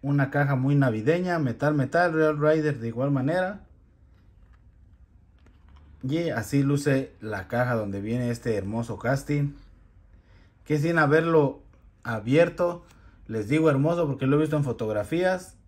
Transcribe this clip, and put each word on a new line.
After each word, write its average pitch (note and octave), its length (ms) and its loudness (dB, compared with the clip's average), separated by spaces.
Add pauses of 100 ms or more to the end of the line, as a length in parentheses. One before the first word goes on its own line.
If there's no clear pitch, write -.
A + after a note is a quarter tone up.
Una C#3+ 300 0
caja C#3 240 0
muy C3+ 180 2
navideña. C#3+ 640 2
Metal, C#3 340 0
metal. D#3+ 400 2
Real D#3 280 2
Rider D3+ 400 2
de A#2 80 -6
igual B2+ 240 -2
manera. F3+ 480 -2 (2500)
Y E3 200 -2
así C3+ 340 -2
luce C#3 480 0 (100)
la G#2 280 -8
caja B2 260 0
donde G2+ 260 -4
viene A#2+ 300 -4
este A#2 240 -4
hermoso G#2+ 460 -6
casting. C#3+ 540 -2 (1120)
Que D3+ 140 -2
sin E3 180 0
haberlo D#3 640 4 (440)
abierto, E3+ 800 0 (420)
les G#2+ 220 -6
digo D#3 200 4
hermoso D3+ 380 2
porque C3+ 220 -2
lo C#3+ 80 4
he D3+ 40 4
visto D#3 160 0
en D3 60 0
fotografías. C#3 960 -4 (120)